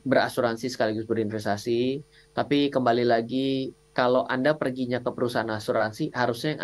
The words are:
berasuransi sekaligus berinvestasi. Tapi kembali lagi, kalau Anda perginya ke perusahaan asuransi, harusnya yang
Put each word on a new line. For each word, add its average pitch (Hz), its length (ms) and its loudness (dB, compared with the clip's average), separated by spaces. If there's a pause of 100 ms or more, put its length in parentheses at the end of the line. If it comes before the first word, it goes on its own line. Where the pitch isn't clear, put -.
berasuransi 123 720 0
sekaligus 110 320 -2
berinvestasi. 113 960 -2 (320)
Tapi 143 400 2
kembali 123 320 2
lagi, 131 640 0 (240)
kalau 127 320 4
Anda 131 300 2
perginya 127 480 -2
ke 123 80 -2
perusahaan 120 400 -2
asuransi, 107 640 -2
harusnya 123 420 -2
yang - 80 -8